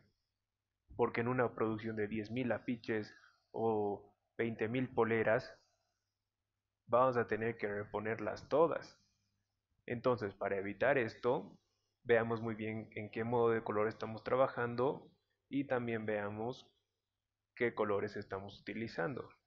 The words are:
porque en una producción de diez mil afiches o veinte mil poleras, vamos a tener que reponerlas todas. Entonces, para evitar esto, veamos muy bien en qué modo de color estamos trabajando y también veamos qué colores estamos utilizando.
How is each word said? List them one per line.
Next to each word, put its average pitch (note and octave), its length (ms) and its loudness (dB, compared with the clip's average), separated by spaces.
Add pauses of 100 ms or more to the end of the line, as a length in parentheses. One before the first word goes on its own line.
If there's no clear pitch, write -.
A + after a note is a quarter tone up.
(960)
porque A#2 280 2
en A#2 60 0
una B2+ 260 2
producción A2 420 -2
de G#2 100 0
diez G#2+ 240 -6
mil A#2+ 220 -2
afiches A2 600 -4 (380)
o G#2+ 640 0 (240)
veinte A2+ 300 -2
mil B2+ 200 -2
poleras, A2+ 640 2 (1300)
vamos B2 300 6
a A2+ 100 2
tener A2+ 300 -2
que G#2 100 -4
reponerlas G#2 840 -4
todas. - 480 2 (920)
Entonces, A#2 480 0
para G2 220 -2
evitar G#2 420 2
esto, B2 600 -2 (460)
veamos A#2 360 4
muy A2+ 140 -2
bien A2 380 -6
en G#2+ 180 -8
qué A2+ 140 -4
modo A#2 260 4
de A2+ 120 2
color G#2+ 260 2
estamos A2 340 -6
trabajando B2 880 0 (380)
y C#3 160 -2
también A#2 420 -2
veamos G#2+ 640 -4 (880)
qué A#2 180 0
colores G#2 420 0
estamos G2+ 440 -10
utilizando. A#2 680 -6 (180)